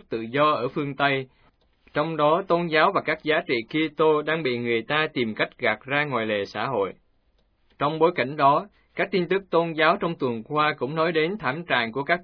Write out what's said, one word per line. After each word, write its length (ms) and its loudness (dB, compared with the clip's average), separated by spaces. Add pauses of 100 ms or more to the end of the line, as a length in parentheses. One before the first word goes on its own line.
tự 120 -6
do 300 0
ở 160 -2
phương 280 -6
Tây. 320 -2 (680)
Trong 240 -2
đó, 300 4
tôn 200 2
giáo 280 4
và 60 -2
các 220 -4
giá 120 2 (120)
trị 80 0 (140)
Kitô 520 2
đang 220 -2
bị 140 0
người 300 0
ta 260 0
tìm 220 -2
cách 220 -4
gạt 280 0
ra 180 0
ngoài 220 -2
lề 200 -2
xã 200 -6
hội. 280 -2 (840)
Trong 200 0
bối 160 4
cảnh 220 -2
đó, 300 4 (280)
các 160 -2
tin 160 0
tức 220 0
tôn 240 2
giáo 240 4
trong 180 -4
tuần 280 -4
qua 340 0
cũng 180 -4
nói 160 0
đến 260 0
thảm 260 -4
trạng 280 -2
của 120 -4
các 200 0